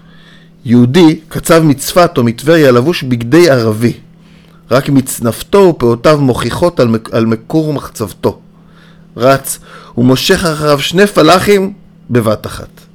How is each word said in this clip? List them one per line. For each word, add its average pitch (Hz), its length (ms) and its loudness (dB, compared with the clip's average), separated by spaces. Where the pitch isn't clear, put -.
יהודי, 135 640 4
קצב 165 340 0
מצפת 160 560 0
או 123 60 0
מטבריה, 131 460 2
לבוש 127 320 0
בגדי 127 480 2
ערבי. 113 420 0
רק 131 180 0
מצנפתו 131 680 -2
ופאותיו 151 600 2
מוכיחות 139 600 -2
על 123 80 2
מק-, 113 260 -4
על 113 120 0
מקור 151 460 -2
מחצבתו. - 680 -8
רץ 131 420 -2
ומושך 131 460 0
אחריו 151 360 -2
שני 175 260 0
פלחים 190 680 0
בבת 113 360 -2
אחת. - 220 -16